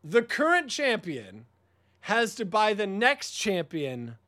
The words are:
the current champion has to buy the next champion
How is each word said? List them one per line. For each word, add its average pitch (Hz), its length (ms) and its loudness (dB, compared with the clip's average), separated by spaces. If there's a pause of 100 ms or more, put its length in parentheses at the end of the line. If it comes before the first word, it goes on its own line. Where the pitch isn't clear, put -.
the 185 200 4
current 320 480 2
champion 135 720 -4 (560)
has 226 360 0
to 226 100 -6
buy 214 260 4
the 208 140 -2
next 226 460 0
champion 139 840 -4 (120)